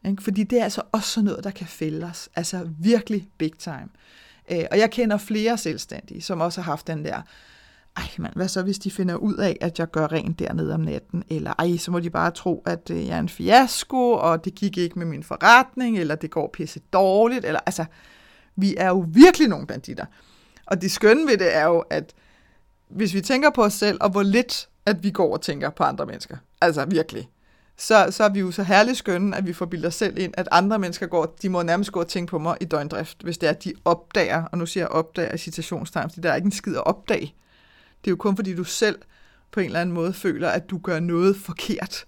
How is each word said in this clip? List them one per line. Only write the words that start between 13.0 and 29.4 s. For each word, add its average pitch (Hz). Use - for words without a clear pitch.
jeg 165
er 165
en -
fiasko, 247
og 165
det 185
gik -
ikke 175
med 170
min 151
forretning," 240
eller, 151
"Det 151
går 151
pisse 156
dårligt," 208
eller, 156
altså, 175
vi 196
er 180
jo 185
virkelig 285
nogle 143
banditter. -
Og 185
det 185
skønne 254
ved 240
det 180
er 156
jo, 170
at 156
hvis 196
vi 196
tænker 277
på 262
os 208
selv, 208
og 208
hvor 196
lidt, 220
at 180
vi 196
går 170
og 156
tænker 143
på 165
andre 139
mennesker, -
altså 151
virkelig, 156
så, 208
så 220
er 208
vi 202
jo 185
så 196
herligt 208
skønne, 190
at 190